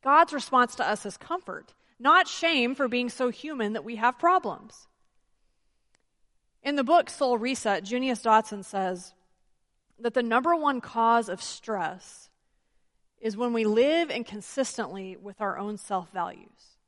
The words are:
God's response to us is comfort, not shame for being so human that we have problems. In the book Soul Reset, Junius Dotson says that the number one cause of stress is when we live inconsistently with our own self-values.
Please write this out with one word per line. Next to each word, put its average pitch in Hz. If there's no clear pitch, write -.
God's 311
response 247
to 175
us 202
is 196
comfort, 202
not 330
shame 269
for 262
being 247
so 247
human 247
that 180
we 233
have 226
problems. 339
In 285
the 277
book 320
Soul 247
Reset, 214
Junius 247
Dotson 220
says 185
that 233
the 254
number 254
one 285
cause 226
of 180
stress -
is 220
when 240
we 226
live 277
inconsistently 196
with 196
our 202
own 208
self-values. -